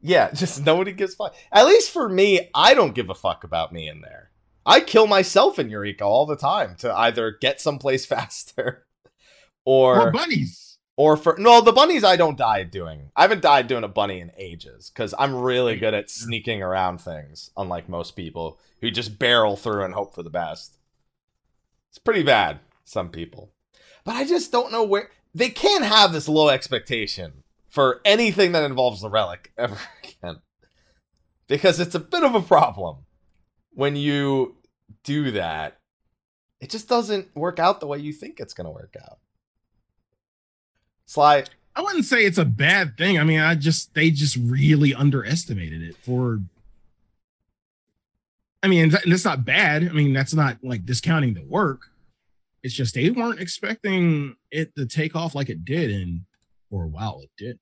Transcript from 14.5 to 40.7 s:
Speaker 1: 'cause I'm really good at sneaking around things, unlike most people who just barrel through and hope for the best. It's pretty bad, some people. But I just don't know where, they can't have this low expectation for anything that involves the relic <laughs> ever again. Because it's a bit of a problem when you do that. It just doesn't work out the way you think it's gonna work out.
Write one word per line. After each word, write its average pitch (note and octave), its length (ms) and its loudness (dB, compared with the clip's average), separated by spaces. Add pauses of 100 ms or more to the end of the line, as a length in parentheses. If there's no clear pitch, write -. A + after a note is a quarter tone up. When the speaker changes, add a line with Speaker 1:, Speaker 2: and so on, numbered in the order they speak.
Speaker 1:
'cause A2 240 -8
I'm C#3 180 0
really B2 400 0
good G#2+ 180 -2
at G2+ 160 -6
sneaking A2+ 520 -8
around F#2 360 -2
things, D2+ 580 -16
unlike F2+ 320 -10
most F2 280 -12
people E2 420 -12 (220)
who A#2 100 -6
just G#2+ 280 -10
barrel A#2 380 2
through G#2 280 -4
and F2+ 100 -8
hope G2+ 200 -8
for F2 100 -14
the D#2+ 60 -16
best. E2 480 -10 (1120)
It's - 80 -20
pretty - 260 0
bad, G2 340 2 (260)
some F2+ 240 -8
people. E2 440 -16 (520)
But A3+ 120 -8
I C4+ 80 -4
just E4+ 280 -2
don't B3+ 200 0
know A3+ 120 -2
where, G3+ 260 -2 (240)
they B3 160 0
can't F#4+ 340 0
have G#3 280 4
this D#3 160 -6
low D3+ 200 4
expectation A2+ 960 -4 (240)
for C3+ 360 0
anything G3+ 480 4
that D#3+ 120 2
involves B2 360 0
the G#2+ 100 -10
relic G2 440 -4
<laughs> - 40 -16
ever A2+ 200 -6 (240)
again. - 380 -16 (1040)
Because D3 320 2
it's E3+ 160 -6
a E3+ 60 -4
bit E4+ 240 -2
of B3 100 2
a G3+ 80 2
problem F#2+ 640 0 (640)
when C#3+ 260 -2
you C#3+ 600 -2 (460)
do C#3+ 300 -4
that. D#2+ 460 -6 (840)
It A#3+ 100 -18
just A3 180 -12
doesn't G#3+ 480 -4
work F3 220 -6
out F#3+ 220 0
the D#3 60 -10
way C#3+ 120 -6
you D3 140 -10
think - 280 -16
it's - 140 -16
gonna E2+ 160 -14
work - 320 -20
out. - 160 -20 (1900)